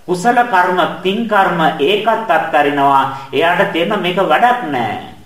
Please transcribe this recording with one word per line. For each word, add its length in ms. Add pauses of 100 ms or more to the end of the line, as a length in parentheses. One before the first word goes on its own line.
කුසල 420
කර්ම, 360 (200)
පින් 300
කර්ම 320 (160)
ඒකත් 540
අත්තරිනවා. 960
එයාට 440
තේරෙන 280
මේක 180
වැඩක් 480
නෑ. 300 (300)